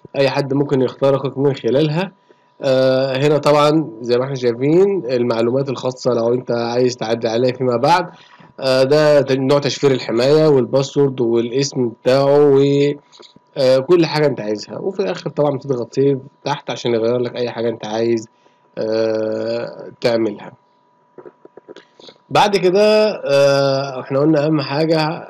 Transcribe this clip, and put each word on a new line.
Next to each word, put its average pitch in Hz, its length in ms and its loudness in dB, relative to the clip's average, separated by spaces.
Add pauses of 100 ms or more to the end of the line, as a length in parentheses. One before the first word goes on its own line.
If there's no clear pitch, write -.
(160)
اي 139 140 2
حد 135 240 -4
ممكن 139 280 0
يخترقك 135 560 -2
من 139 160 0
خلالها. 151 580 -2 (500)
آه، 131 540 0
هنا 147 220 2
طبعًا 147 520 2 (100)
زي 120 180 0
ما 127 60 0
احنا 139 100 -8
شايفين 147 760 0
المعلومات 120 580 0
الخاصه 127 420 -4
لو 117 240 0
انت 127 160 -6
عايز 120 460 -2
تعدي 117 320 -4
عليها 123 240 0
فيما 123 240 -2
بعد. 165 300 2 (540)
آه، 131 220 2
ده 147 380 4
ت-، 131 120 0
نوع 135 260 2
تشفير 135 320 0
الحمايه 131 560 2
والباسورد 135 760 2
والاسم 117 680 0
بتاعه 139 680 4
و، 139 80 6 (960)
آه، 131 220 4
كل 165 280 4
حاجه 151 200 0
انت 120 140 -2
عايزها. 107 380 -8
وفي 190 220 -6
الاخر 185 300 -6
طبعًا 147 260 -2
بتضغط 123 380 -6
سيف 139 240 2 (260)
تحت 139 260 -6
عشان 120 240 -4
يغير 117 240 -2
لك 120 180 -6
اي 120 140 -6
حاجه 117 180 -6
انت 110 180 -8
عايز، 113 420 -2 (500)
آه، 110 1120 -4 (120)
تعملها. 113 520 -2 (1800)
بعد 196 260 2
كده، 208 540 2 (140)
آه، 139 760 0
احنا 135 180 -4
قلنا 151 280 2
اهم 156 140 0
حاجه، 156 400 -2 (300)